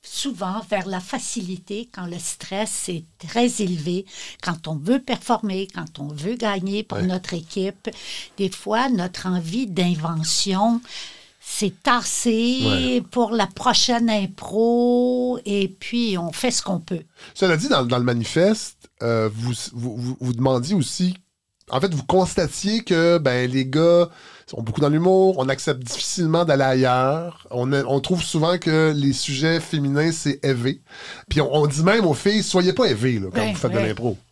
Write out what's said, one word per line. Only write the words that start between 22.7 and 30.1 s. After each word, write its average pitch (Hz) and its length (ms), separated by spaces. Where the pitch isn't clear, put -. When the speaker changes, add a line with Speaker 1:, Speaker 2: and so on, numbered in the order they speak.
Speaker 2:
que, 170 340
ben, 127 320
les 131 160
gars 170 420
sont - 160
beaucoup 110 200
dans 147 80
l'humour, 185 480
on 131 100
accepte 131 340
difficilement 165 640
d'aller 143 200
ailleurs, 131 840
on 123 220
a, 139 120
on 139 160
trouve 170 220
souvent 170 360
que 160 360
les 139 200
sujets 156 460
féminins, 151 520